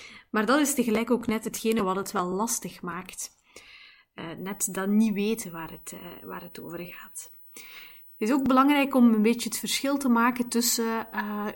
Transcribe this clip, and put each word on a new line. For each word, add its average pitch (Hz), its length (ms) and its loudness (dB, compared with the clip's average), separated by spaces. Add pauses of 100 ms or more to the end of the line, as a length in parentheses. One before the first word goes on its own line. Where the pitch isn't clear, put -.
(300)
Maar 208 160 0
dat 269 140 6
is 285 140 2
tegelijk 233 360 2
ook 247 160 0
net 220 180 -2
hetgene 220 380 0
wat 185 140 -2
het 196 160 -6
wel 185 140 0
lastig 190 560 -4
maakt. 175 480 -10 (840)
Eh, 180 100 -12 (140)
net 190 360 -4
dat 190 140 -2
niet 214 260 4
weten 202 380 -2
waar 165 180 -10
het, - 220 -16
eh, 180 320 -14
waar 180 180 -12
het - 180 -16
over 165 180 -10
gaat. - 520 -14 (880)
Het 214 100 -2
is 262 60 4
ook 269 120 2
belangrijk 277 480 4
om 240 200 8
een 214 80 4
beetje 233 260 2
het - 100 -8
verschil 269 380 -2
te 277 120 0
maken 240 400 2
tussen, 226 640 0
eh, 208 440 -4